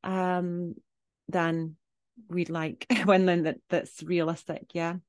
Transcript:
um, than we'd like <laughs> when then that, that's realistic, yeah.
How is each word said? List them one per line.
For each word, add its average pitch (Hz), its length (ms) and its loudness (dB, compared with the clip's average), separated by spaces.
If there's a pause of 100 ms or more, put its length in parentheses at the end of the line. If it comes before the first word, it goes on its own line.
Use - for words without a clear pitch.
um, 180 680 -2 (540)
than 165 480 -2 (520)
we'd 170 220 -2
like 160 380 -6
<laughs> 220 160 2
when 190 220 8
then 170 180 4
that, 156 120 -2 (120)
that's - 340 -2
realistic, 160 720 -4
yeah. 170 200 -4 (140)